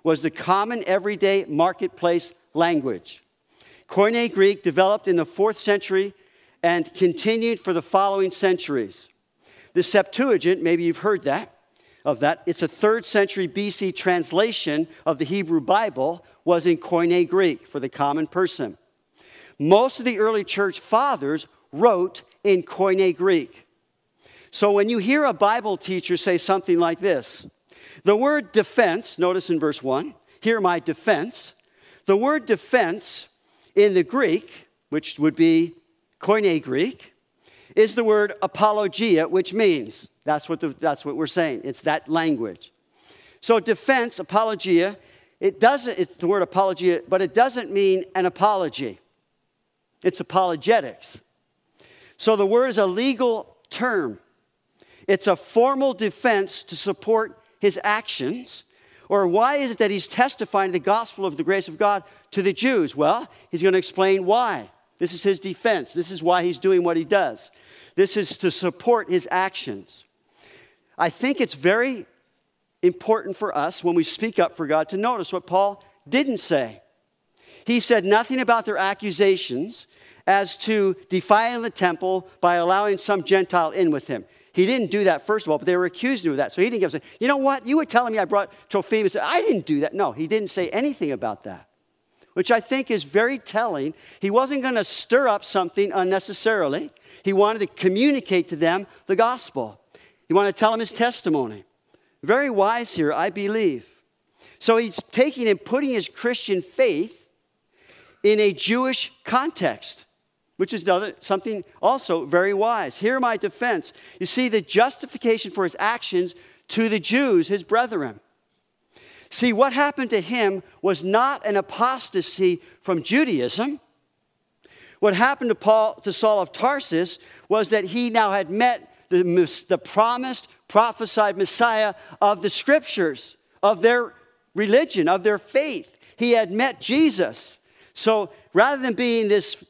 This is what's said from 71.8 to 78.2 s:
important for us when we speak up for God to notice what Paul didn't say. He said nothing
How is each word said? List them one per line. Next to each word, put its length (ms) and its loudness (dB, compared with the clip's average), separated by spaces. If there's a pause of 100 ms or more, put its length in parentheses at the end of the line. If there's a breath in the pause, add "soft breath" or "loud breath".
important 520 0
for 220 -4
us 260 -4
when 120 0
we 80 4
speak 360 -4
up 160 2
for 120 -6
God 220 0
to 80 -6
notice 340 -4
what 160 -8
Paul 360 0 (240 soft breath)
didn't 320 0
say. 420 -2 (840 soft breath)
He 140 0
said 260 2
nothing 340 2